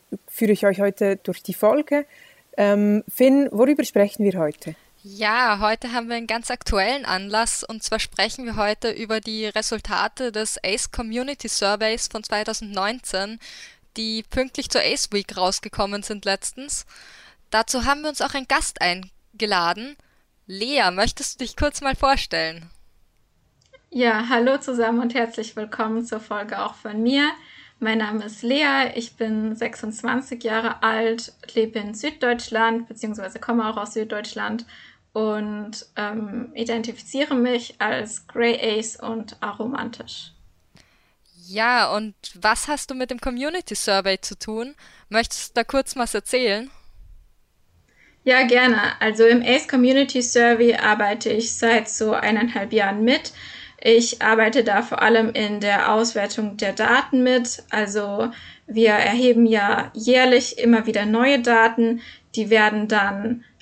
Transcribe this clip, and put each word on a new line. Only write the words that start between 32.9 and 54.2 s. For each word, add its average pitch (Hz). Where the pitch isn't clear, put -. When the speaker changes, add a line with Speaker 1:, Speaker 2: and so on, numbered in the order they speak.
Speaker 3:
komme 233
auch 220
aus 208
Süddeutschland 214
und, 214
ähm, 208
identifiziere 233
mich 240
als 214
Grey 233
Ace 220
und 220
aromantisch. -
Speaker 2:
Ja, 214
und 214
was 214
hast 294
du 262
mit 254
dem 247
Community 269
Survey 196
zu -
tun? 233
Möchtest -
du -
da 233
kurz -
was 240
erzählen? 226
Speaker 3:
Ja, 254
gerne. 240
Also 220
im 240
ace 247
Community 262
Survey 240
arbeite 214
ich 226
seit 233
so 220
eineinhalb 208
Jahren 208
mit. 254
Ich 233